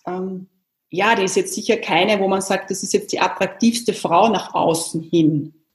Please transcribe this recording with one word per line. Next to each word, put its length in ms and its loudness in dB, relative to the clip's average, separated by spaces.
ähm, 420 -8
ja, 260 2
die 100 2
ist 120 -2
jetzt 180 0
sicher 220 0
keine, 440 2
wo 60 2
man 140 0
sagt, 300 -4
das 120 -6
ist 120 -2
jetzt 180 -4
die 80 -2
attraktivste 720 0
Frau 380 4
nach 240 -4
außen 480 0
hin. 500 2